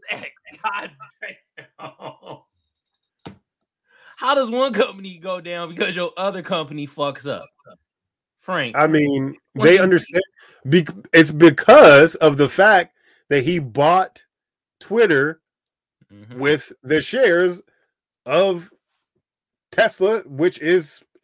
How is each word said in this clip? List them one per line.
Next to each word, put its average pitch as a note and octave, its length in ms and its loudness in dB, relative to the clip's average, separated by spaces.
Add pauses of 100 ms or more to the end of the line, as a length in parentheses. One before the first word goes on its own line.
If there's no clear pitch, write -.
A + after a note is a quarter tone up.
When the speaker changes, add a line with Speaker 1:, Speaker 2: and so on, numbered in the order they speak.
Speaker 1:
<laughs> - 540 -18
God G3+ 280 -10 (880)
damn. D#3+ 580 -20 (1800)
How C4+ 200 -4
does C4 140 -2
one B3+ 240 -4
company G3 480 -8
go F#3 180 -12
down E3+ 340 -12
because F3+ 220 -8
your F3 220 -8
other F#3 240 -8
company D3+ 460 -10
fucks C#3 400 -10
up? F#2+ 200 -12 (920)
Frank. C#3+ 340 -8
Speaker 2:
I D3 120 2
mean, C#3+ 480 -2 (180)
Speaker 1:
What C3+ 120 0
Speaker 2:
they D#3+ 60 6
Speaker 1:
do F#3 60 8
you F#3+ 60 0
Speaker 2:
understand. F#3 400 0 (420)
Bec-, D3+ 240 0 (240)
it's D#3+ 180 4
because D#3+ 840 6
of D3+ 220 2
the C#3 120 2
fact F#3+ 460 2 (340)
that C#3+ 140 0
he E3+ 160 -4
bought D3 640 -2 (560)
Twitter D#3+ 600 -2 (720)
Speaker 1:
Mm-hmm. G#2+ 280 -20
Speaker 2:
with C#3+ 320 -4 (100)
the C#3+ 220 -2
shares F#3 580 -2 (640)
of F3 460 -2 (1000)
Tesla, G#3+ 540 -2
which D3 320 -6
is E3 460 -4 (200)